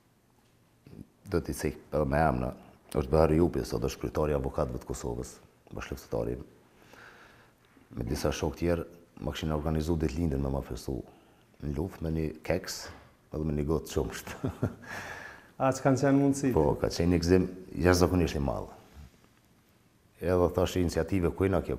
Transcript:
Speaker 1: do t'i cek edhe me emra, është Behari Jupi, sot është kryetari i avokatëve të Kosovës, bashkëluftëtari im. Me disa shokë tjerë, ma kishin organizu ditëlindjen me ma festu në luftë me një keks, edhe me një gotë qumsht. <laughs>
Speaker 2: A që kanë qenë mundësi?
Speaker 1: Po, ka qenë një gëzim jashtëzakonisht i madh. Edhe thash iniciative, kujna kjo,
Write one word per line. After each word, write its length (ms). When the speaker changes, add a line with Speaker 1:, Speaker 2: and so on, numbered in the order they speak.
Speaker 1:
do 160
t'i 100
cek 220
edhe 160
me 160
emra, 240
është 180
Behari 240
Jupi, 280
sot 200
është 160
kryetari 320
i 40
avokatëve 440
të 80
Kosovës, 460
bashkëluftëtari 600
im. 40
Me 80
disa 280
shokë 260
tjerë, 280
ma 120
kishin 200
organizu 480
ditëlindjen 400
me 120
ma 120
festu 320
në 160
luftë 280
me 100
një 100
keks, 360
edhe 120
me 120
një 120
gotë 240
qumsht. 400
<laughs> 680
Speaker 2:
A 160
që 80
kanë 180
qenë 160
mundësi? 380
Speaker 1:
Po, 240
ka 140
qenë 200
një 100
gëzim 240
jashtëzakonisht 560
i 40
madh. 260
Edhe 360
thash 240
iniciative, 560
kujna 280
kjo, 160